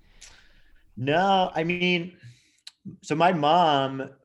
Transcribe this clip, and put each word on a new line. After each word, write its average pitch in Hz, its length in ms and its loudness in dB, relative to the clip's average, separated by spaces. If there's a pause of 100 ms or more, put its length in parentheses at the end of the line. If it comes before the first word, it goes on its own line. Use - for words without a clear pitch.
(960)
No, 185 560 0
I 160 100 -4
mean, 180 540 -2 (840)
so 151 120 -6
my 175 180 2
mom, 143 800 0 (140)